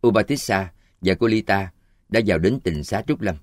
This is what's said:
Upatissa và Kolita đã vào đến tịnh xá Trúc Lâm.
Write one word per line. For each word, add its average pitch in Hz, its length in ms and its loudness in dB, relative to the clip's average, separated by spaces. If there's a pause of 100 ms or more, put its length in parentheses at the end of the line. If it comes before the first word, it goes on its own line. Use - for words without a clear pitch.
Upatissa 104 640 0 (300)
và 92 120 2
Kolita 98 580 0 (380)
đã 110 160 2
vào 95 120 2
đến 98 260 2
tịnh 76 200 -4
xá 104 240 -4
Trúc 151 140 -2
Lâm. 95 220 -2